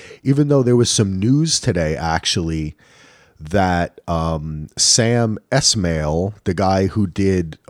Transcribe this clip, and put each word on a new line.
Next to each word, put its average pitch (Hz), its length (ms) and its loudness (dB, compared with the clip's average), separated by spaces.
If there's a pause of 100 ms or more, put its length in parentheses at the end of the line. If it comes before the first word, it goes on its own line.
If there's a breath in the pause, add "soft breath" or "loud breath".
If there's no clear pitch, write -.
(240 loud breath)
even 143 240 2
though 139 160 4
there 123 140 4
was 120 120 4
some 98 300 0
news 143 400 2
today, 82 380 -2
actually, 80 800 -2 (600 soft breath)
that, 87 720 0
um, 80 600 -4 (100)
Sam 117 600 2 (140)
Esmail, 87 840 0 (100)
the 98 80 0
guy 95 340 2
who 101 180 -2
did 92 520 -2 (120)